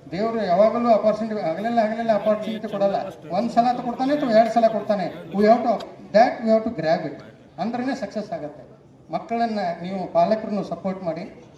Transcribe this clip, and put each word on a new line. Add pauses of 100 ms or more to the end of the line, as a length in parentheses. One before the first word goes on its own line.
(120)
ದೇವರು
ಯಾವಾಗಲೂ
ಅಪಾರ್ಚುನಿಟಿ,
ಹಗಲೆಲ್ಲ,
ಹಗಲೆಲ್ಲ
ಅಪಾರ್ಚುನಿಟಿ
ಕೊಡಲ್ಲ, (360)
ಒಂದ್
ಸಲ
ಅಂತ
ಕೊಡ್ತಾನೆ
ಅಥವಾ
ಎರಡ್
ಸಲ
ಕೊಡ್ತಾನೆ.
We
have
to, (400)
that
we
have
to
grab
it (360)
ಅಂದ್ರೇನೆ
ಸಕ್ಸಸ್
ಆಗುತ್ತೆ. (500)
ಮಕ್ಕಳನ್ನ (220)
ನೀವು
ಪಾಲಕರನ್ನು
ಸಪೋರ್ಟ್
ಮಾಡಿ, (360)